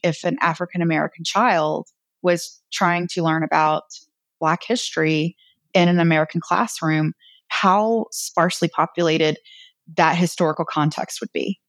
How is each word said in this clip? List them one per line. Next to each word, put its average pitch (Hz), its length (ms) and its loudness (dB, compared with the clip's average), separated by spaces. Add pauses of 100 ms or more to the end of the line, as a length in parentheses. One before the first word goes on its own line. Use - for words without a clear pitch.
if 165 200 -2
an 175 180 -2
African 170 400 -2
American 160 420 -2
child 165 640 0 (340)
was 175 380 -2 (120)
trying 175 400 0
to 175 120 -2
learn 160 200 2
about 156 400 0 (560)
Black 160 240 0
history 160 720 -2 (380)
in 175 140 4
an 175 120 4
American 165 420 2
classroom, 160 720 -2 (340)
how 214 640 2
sparsely - 560 0
populated 160 720 0 (600)
that 160 180 4
historical 170 500 0
context - 560 -2
would - 100 -10
be, - 380 -4